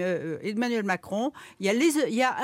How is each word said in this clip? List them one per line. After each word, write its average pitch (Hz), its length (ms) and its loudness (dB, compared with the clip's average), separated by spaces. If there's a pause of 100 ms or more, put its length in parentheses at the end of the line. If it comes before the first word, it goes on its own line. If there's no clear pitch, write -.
euh, 165 420 -2
Emmanuel 226 400 -2
Macron, 202 480 -2 (300)
il 196 60 0
y - 20 2
a 202 60 4
les, 302 180 4 (160)
il 226 60 -2
y 247 100 4
a 254 200 2